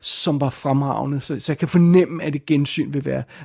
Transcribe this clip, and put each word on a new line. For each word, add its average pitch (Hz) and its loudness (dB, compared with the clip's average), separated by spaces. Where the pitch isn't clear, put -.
som - -2
var 135 0
fremragende, 139 -2
så, 131 -8
så - -6
jeg 143 -2
kan 160 -2
fornemme, 175 4
at 147 -4
et 143 -8
gensyn 143 0
vil 139 -4
være, 131 -4